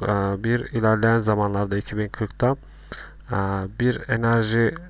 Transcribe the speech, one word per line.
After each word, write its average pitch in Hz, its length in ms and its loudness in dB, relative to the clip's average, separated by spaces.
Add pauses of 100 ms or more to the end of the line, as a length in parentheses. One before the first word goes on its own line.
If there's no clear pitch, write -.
e, 101 420 -2
bir 120 160 0
ilerleyen 113 600 2
zamanlarda 104 580 2
iki 104 180 -6
bin 104 120 -2
kırkta, 123 480 -2 (760)
e, 120 60 -2 (440)
bir 123 280 0
enerji 117 680 2 (160)